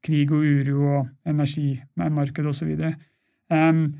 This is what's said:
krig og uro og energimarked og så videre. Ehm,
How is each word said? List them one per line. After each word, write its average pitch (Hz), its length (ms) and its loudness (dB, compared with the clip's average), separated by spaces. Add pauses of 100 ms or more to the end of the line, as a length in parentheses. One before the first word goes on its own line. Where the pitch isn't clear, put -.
krig 147 300 0
og 151 80 2
uro 143 600 2
og 127 100 -4 (180)
energimarked 147 1200 -2
og 143 80 -2
så 160 140 -6
videre. 156 260 -4 (560)
Ehm, 160 480 4